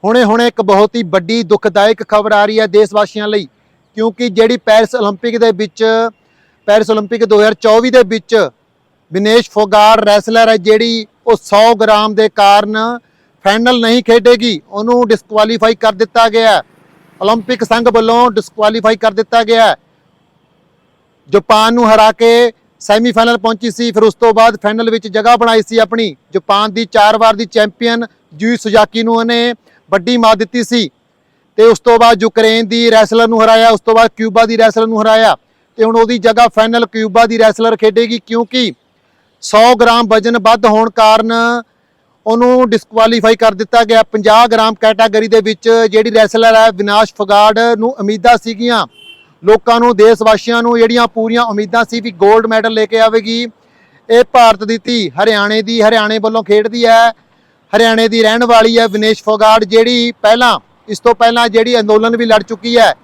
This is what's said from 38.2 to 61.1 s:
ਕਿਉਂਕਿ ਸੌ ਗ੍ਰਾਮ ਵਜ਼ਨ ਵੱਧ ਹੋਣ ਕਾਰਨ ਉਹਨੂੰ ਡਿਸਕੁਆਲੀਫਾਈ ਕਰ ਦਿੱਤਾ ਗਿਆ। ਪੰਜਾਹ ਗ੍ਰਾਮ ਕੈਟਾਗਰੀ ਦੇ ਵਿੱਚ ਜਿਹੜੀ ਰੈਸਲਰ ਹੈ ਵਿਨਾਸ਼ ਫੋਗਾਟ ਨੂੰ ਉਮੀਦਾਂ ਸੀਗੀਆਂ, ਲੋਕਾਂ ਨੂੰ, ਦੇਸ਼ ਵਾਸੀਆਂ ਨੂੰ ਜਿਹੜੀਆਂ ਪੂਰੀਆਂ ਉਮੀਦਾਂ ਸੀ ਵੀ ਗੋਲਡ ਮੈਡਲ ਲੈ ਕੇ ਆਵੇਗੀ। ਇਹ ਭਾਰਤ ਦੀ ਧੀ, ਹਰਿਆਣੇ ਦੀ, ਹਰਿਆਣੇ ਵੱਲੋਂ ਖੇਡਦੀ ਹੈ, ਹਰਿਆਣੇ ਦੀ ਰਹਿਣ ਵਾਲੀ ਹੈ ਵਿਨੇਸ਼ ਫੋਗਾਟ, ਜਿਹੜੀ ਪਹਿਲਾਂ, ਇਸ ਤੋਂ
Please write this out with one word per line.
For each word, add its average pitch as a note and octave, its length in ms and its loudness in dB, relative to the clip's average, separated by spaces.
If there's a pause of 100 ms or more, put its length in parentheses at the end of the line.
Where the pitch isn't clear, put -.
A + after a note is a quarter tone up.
ਕਿਉਂਕਿ A#3 460 -4 (680)
ਸੌ A#3 380 2
ਗ੍ਰਾਮ A#3 280 0
ਵਜ਼ਨ A3 300 0
ਵੱਧ A3 280 0
ਹੋਣ A3 240 0
ਕਾਰਨ A3 420 2 (920)
ਉਹਨੂੰ B3 440 2
ਡਿਸਕੁਆਲੀਫਾਈ A3+ 680 0
ਕਰ A3 180 0
ਦਿੱਤਾ A3 300 -2
ਗਿਆ। A3 180 2
ਪੰਜਾਹ A3 460 2
ਗ੍ਰਾਮ A3 260 0
ਕੈਟਾਗਰੀ A3 540 0
ਦੇ A3 120 2
ਵਿੱਚ G#3+ 280 -4 (220)
ਜਿਹੜੀ G#3+ 240 0
ਰੈਸਲਰ A3 400 2
ਹੈ A3 160 4
ਵਿਨਾਸ਼ G3+ 440 -2
ਫੋਗਾਟ G#3 440 0 (200)
ਨੂੰ A3+ 220 -4
ਉਮੀਦਾਂ G#3+ 420 0
ਸੀਗੀਆਂ, A3+ 440 -4 (560)
ਲੋਕਾਂ A3 380 2
ਨੂੰ, A#3+ 160 0
ਦੇਸ਼ A3 260 4
ਵਾਸੀਆਂ A3+ 400 0
ਨੂੰ A#3 160 -2
ਜਿਹੜੀਆਂ A#3 280 0
ਪੂਰੀਆਂ A3+ 360 -4
ਉਮੀਦਾਂ G#3+ 480 -4
ਸੀ A#3 100 -8
ਵੀ A3+ 100 -10
ਗੋਲਡ G3+ 360 2
ਮੈਡਲ A3 260 -2
ਲੈ A3 140 -2
ਕੇ A3 140 -2
ਆਵੇਗੀ। A3+ 420 -2 (680)
ਇਹ A#3 240 2
ਭਾਰਤ A3+ 320 2
ਦੀ A3 140 -6
ਧੀ, A3 320 -6
ਹਰਿਆਣੇ G#3 520 -2
ਦੀ, A3+ 200 -4
ਹਰਿਆਣੇ G#3+ 360 0
ਵੱਲੋਂ A3 240 -4
ਖੇਡਦੀ G#3+ 440 -2
ਹੈ, A3+ 240 4 (640)
ਹਰਿਆਣੇ A3+ 360 0
ਦੀ A3+ 140 -2
ਰਹਿਣ A3+ 220 0
ਵਾਲੀ A#3 340 2
ਹੈ A#3 100 2
ਵਿਨੇਸ਼ G#3+ 340 -4
ਫੋਗਾਟ, G#3+ 420 2
ਜਿਹੜੀ A#3 480 0 (100)
ਪਹਿਲਾਂ, A3+ 360 0 (300)
ਇਸ G#3 120 -10
ਤੋਂ A#3+ 140 0